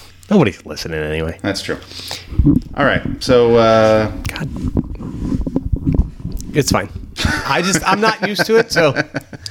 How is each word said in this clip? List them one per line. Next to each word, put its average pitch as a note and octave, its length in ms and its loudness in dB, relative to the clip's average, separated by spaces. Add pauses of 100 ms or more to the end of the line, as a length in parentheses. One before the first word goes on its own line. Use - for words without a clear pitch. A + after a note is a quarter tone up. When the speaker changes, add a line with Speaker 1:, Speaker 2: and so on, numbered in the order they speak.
(300)
Speaker 1:
Nobody's D3+ 360 2
listening D#2 360 -8
anyway. D#2 400 -4
Speaker 2:
That's G2 200 -4
true. - 180 -6 (960)
All C#3+ 100 2
right. G2 160 2 (200)
So, A#2+ 360 4
uh, A2 540 4 (160)
Speaker 1:
God. - 200 -6 (2000)
It's C#3+ 160 0
fine. F#2+ 180 0 (560)
I C#3 160 0
just, F3+ 240 0
I'm F#3+ 160 2
not G#3+ 260 0
used F3+ 180 0
to A3 120 2
it, A3+ 140 2
so. D#3 220 2 (140)
Speaker 2:
<laughs> - 120 -8 (320)